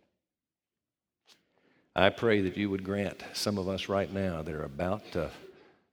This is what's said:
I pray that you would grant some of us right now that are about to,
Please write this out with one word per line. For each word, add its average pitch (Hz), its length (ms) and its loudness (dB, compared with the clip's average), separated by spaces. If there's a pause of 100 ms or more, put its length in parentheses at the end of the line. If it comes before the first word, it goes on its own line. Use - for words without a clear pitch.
(2000)
I 95 160 6
pray 110 300 4
that 92 140 0
you 101 140 0
would 95 140 -2
grant 98 400 -4 (100)
some 104 240 0
of 92 100 0
us 95 220 -2
right 98 200 2
now 92 320 -2
that 80 120 -6
are 76 100 -4
about 87 500 -4
to, 82 180 0 (600)